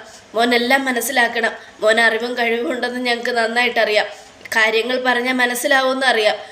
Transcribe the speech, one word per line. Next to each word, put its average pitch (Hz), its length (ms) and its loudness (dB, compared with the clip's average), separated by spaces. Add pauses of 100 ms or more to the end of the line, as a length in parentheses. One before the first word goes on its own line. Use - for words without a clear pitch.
(360)
മോനെല്ലാം 240 500 2
മനസ്സിലാക്കണം. 233 680 0 (280)
മോൻ 220 220 2
അറിവും 233 360 0
കഴിവും 233 340 -2
ഉണ്ടെന്ന് 247 280 -4
ഞങ്ങൾക്ക് 240 320 -2
നന്നായിട്ടറിയാം, 226 720 0 (500)
കാര്യങ്ങൾ 226 500 0
പറഞ്ഞാൽ 247 280 0
മനസ്സിലാവുമെന്ന് 262 720 0
അറിയാം, 220 280 2 (160)